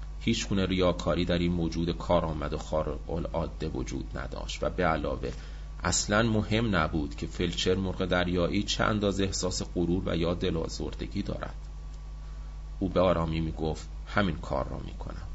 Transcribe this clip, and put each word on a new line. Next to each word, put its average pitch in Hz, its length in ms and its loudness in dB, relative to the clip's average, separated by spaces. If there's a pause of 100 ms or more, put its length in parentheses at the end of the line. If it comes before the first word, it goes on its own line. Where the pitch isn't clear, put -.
(240)
هیچ 117 240 0
گونه 95 180 4
ریاکاری 87 580 4
در 87 140 2
این 87 140 4
موجود 82 460 0
کارآمد 80 540 2
و 73 60 0
خارق 76 520 -2
العاده 80 580 -2
وجود 65 500 -4
نداشت 64 440 -6
و - 80 0
به 90 140 0
علاوه 71 480 0 (520)
اصلاً 101 380 4
مهم 110 540 2
نبود 78 400 0
که 104 100 -4
فلچر 90 480 0
مرغ 92 300 0
دریایی 90 580 2
چه - 220 0
اندازه 101 400 2
احساس 92 380 -2 (120)
غرور 87 320 2
و 90 100 2
یا 85 180 2
دلازردگی 85 880 -2
دارد. - 320 -6 (1200)
او 95 100 2
به 87 120 4
آرامی 85 400 4
می‌گفت: 80 480 -2 (180)
«همین 92 300 2
کار - 320 -2
را - 100 -6
می‌کنم.» 50 560 -8